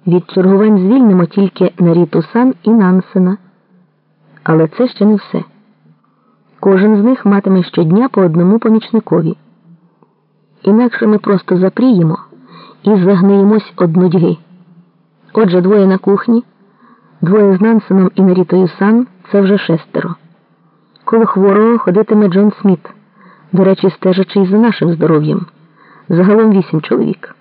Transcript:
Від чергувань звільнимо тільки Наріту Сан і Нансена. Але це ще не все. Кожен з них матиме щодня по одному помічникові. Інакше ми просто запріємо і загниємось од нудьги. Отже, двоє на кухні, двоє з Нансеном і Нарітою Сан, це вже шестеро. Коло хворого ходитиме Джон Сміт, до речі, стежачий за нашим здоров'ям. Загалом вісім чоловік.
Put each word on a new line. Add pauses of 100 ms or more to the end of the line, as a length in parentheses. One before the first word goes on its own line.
Від
чергувань
звільнимо
тільки
Наріту
Сан (100)
і
Нансена. (1040)
Але
це
ще
не
все. (1160)
Кожен
з
них
матиме
щодня
по
одному
помічникові. (1300)
Інакше
ми
просто
запріємо (680)
і
загниємось
од
нудьги. (960)
Отже,
двоє
на
кухні, (800)
двоє
з
Нансеном
і
Нарітою
Сан, (240)
це
вже
шестеро. (920)
Коло
хворого
ходитиме
Джон (100)
Сміт, (600)
до
речі,
стежачий
за
нашим
здоров'ям. (640)
Загалом
вісім
чоловік.